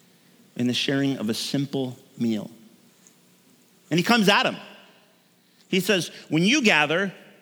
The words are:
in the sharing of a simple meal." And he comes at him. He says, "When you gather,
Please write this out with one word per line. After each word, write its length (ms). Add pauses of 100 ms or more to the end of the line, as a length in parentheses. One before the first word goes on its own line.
(560)
in 100
the 80
sharing 440
of 100
a 60
simple 640 (200)
meal." 320 (1400)
And 100
he 40
comes 260
at 160
him. 100 (1120)
He 120
says, 300 (180)
"When 140
you 200
gather, 500 (300)